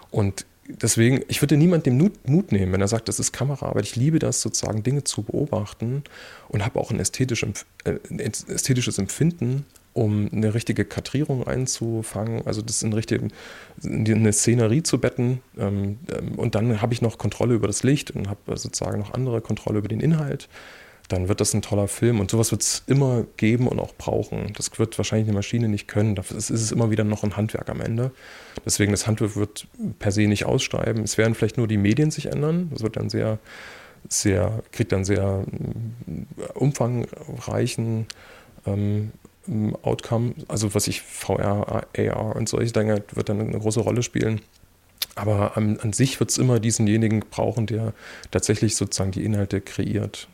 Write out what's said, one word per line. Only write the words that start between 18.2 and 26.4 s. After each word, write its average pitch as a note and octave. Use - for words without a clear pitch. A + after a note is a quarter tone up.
habe, -
äh, -
sozusagen G#2
noch G2+
andere B2
Kontrolle G#2+
über G#2
den A2
Inhalt. D3
Dann F#2
wird G2
das G#2
ein A2
toller G2+
Film A#2
und G2
sowas A2+
wird's -
immer C3
geben B2
und -
auch -
brauchen. -
Das -
wird A2+
wahrscheinlich A2
eine G#2
Maschine A#2
nicht G2+
können. G#2+
Dafür -
ist, A2